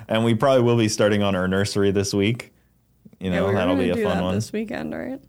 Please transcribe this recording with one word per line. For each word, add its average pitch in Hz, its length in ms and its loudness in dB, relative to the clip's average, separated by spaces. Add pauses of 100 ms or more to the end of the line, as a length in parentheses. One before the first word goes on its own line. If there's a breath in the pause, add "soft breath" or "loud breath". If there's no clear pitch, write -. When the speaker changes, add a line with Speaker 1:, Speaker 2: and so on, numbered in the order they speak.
Speaker 1:
And 113 180 0
we 117 100 2
probably 135 280 4
will 120 140 2
be 110 120 2
starting 104 340 2
on 98 120 0
our 92 120 0
nursery 101 440 0
this 101 220 -2
week. 104 380 -2 (680)
You 92 120 0
Speaker 2:
Yeah, 90 60 0
Speaker 1:
know, - 80 0
Speaker 2:
we're 98 80 0
Speaker 1:
that'll 92 220 2
Speaker 2:
gonna 92 100 0
Speaker 1:
be 90 60 0
a 90 40 0
Speaker 2:
do - 80 -2
Speaker 1:
fun 92 140 0
Speaker 2:
that 90 60 -2
Speaker 1:
one. 92 120 -2
Speaker 2:
this 110 160 -4
weekend, 208 420 -6
right? 254 360 -10